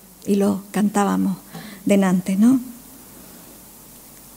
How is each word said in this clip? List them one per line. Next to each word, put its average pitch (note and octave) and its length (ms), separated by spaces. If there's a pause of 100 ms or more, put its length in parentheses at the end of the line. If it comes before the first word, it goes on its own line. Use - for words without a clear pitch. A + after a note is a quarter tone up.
(260)
Y G3+ 100
lo G3 360
cantábamos G3 640 (480)
delante, F#3+ 540
¿no? A#3+ 240 (1800)